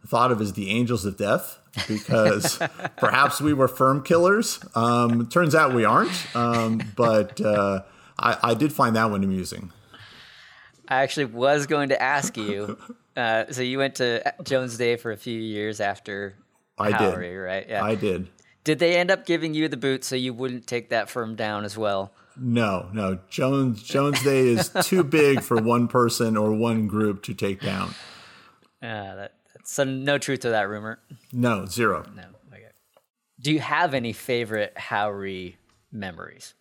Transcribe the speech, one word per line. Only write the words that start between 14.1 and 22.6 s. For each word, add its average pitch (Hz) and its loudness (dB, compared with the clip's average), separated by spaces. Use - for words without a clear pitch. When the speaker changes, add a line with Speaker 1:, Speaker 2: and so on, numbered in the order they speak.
Speaker 2:
Jones 127 -2
Day 120 2
for 117 -8
a 104 -6
few 113 -8
years 107 -6
after 101 -6
Speaker 1:
I 104 0
did. 101 2
Speaker 2:
Howery, 92 -10
right? 95 -6
Yeah. 101 -4
Speaker 1:
I 107 0
did. 92 -4
Speaker 2:
Did 151 0
they 175 4
end 180 2
up 190 0
giving 160 -2
you 156 0
the 131 -6
boot 135 -2
so - -6
you 127 -4
wouldn't 123 -8
take 120 -6
that 110 0
firm 113 -6
down 107 -4
as 101 -10
well? 101 -2
Speaker 1:
No, 113 0